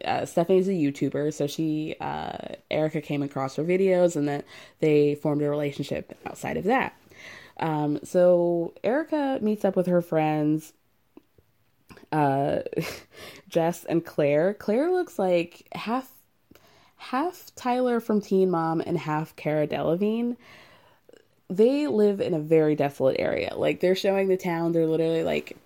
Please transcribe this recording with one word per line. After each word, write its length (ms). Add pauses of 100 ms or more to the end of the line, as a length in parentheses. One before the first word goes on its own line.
uh, 200
Stephanie's 440
a 20
YouTuber, 640
so 120
she, 540
uh, 380 (340)
Erica 300
came 200
across 360
her 80
videos, 500
and 140
then 140 (360)
they 360
formed 260
a 80
relationship 760
outside 300
of 80
that. 320 (640)
Um, 440
so 800
Erica 580
meets 240
up 100
with 120
her 160
friends, 720 (1400)
uh, 480 (440)
<laughs> 460
Jess 360
and 200
Claire. 480
Claire 380
looks 260
like 540
half, 360 (920)
half 580
Tyler 440
from 220
Teen 300
Mom 300
and 140
half 400
Cara 300
Delevingne. 720 (1120)
They 380
live 340
in 140
a 40
very 360
desolate 420
area. 380
Like, 240
they're 160
showing 320
the 100
town. 360
They're 120
literally, 380
like, 420